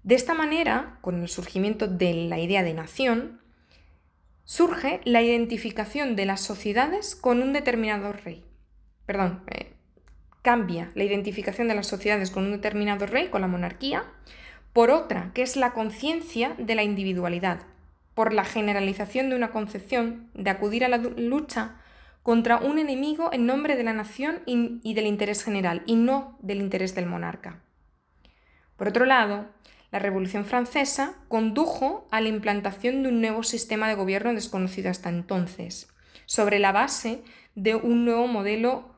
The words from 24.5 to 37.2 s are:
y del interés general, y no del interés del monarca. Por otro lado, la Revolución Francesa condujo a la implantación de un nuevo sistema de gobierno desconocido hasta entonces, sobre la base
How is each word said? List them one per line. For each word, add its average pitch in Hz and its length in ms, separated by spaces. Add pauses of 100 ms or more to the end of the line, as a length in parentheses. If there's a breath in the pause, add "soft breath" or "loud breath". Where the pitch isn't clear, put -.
y 220 100
del 214 120
interés 208 380
general, 185 420
y 226 100
no 262 460
del 196 200
interés 190 340
del 180 100
monarca. 170 560 (1160 soft breath)
Por 196 100
otro 240 180
lado, 214 420 (440 soft breath)
la 202 80
Revolución 196 460
Francesa 269 680 (120)
condujo 262 840
a 220 120
la 220 80
implantación 214 760
de 262 60
un 233 120
nuevo 226 220
sistema 220 440
de 214 80
gobierno 196 380
desconocido 190 560
hasta 180 200
entonces, 175 800 (360 loud breath)
sobre 202 340
la 196 120
base 226 520 (300 loud breath)